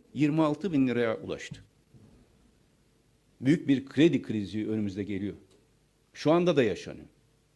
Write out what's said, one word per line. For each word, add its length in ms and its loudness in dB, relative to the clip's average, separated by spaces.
yirmi 280 2
altı 300 -2
bin 160 4
liraya 280 0
ulaştı. 480 -10
Büyük 280 2
bir 180 0
kredi 360 4
krizi 460 -4
önümüzde 360 -4
geliyor. 300 -6
Şu 200 0
anda 240 4
da 60 6
yaşanıyor. 440 -4